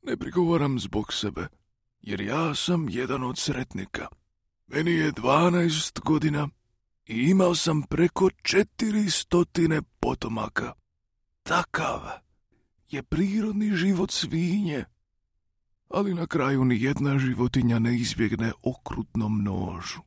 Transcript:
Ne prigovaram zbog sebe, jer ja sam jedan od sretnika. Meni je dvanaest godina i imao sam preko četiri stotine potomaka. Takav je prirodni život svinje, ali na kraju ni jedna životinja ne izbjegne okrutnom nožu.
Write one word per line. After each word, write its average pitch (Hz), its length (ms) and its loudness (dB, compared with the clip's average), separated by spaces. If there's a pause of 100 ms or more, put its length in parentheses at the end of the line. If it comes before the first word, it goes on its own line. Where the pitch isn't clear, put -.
Ne - 140 -4
prigovaram 160 600 0
zbog 104 340 -4
sebe, - 360 -4 (520)
jer 98 200 -8
ja 143 340 -2
sam 165 340 0
jedan 127 340 -4
od 127 160 -4
sretnika. - 680 -6 (580)
Meni 151 240 -2
je 156 220 2
dvanaest 156 880 2
godina 151 480 0 (580)
i 120 240 0
imao 185 240 6
sam 151 280 0
preko 180 480 2 (120)
četiri 208 680 0
stotine 165 720 2 (180)
potomaka. 113 720 -4 (680)
Takav - 580 -2 (920)
je 139 120 -6
prirodni 202 760 0
život 185 340 2
svinje, 165 760 -2 (1040)
ali 196 260 0
na 170 120 -2
kraju 135 380 2
ni 123 180 4
jedna 139 360 0
životinja 123 600 2
ne 120 180 2
izbjegne 113 560 0 (100)
okrutnom 107 840 -2
nožu. 92 640 -6